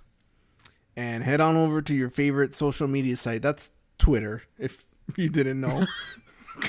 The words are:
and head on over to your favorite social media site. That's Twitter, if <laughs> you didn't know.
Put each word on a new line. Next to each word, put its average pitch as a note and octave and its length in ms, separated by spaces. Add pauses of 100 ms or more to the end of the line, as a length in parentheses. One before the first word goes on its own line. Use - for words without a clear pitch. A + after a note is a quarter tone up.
(960)
and A#2+ 280
head C#3+ 180
on D#3+ 160
over D#3 240
to D3 120
your C3 160
favorite C#3+ 440
social C#3+ 340
media C3 300
site. A#2 240
That's D3 280 (280)
Twitter, A2 460 (140)
if - 280 (140)
<laughs> - 180
you E3+ 120
didn't C3+ 320
know. C3+ 240 (840)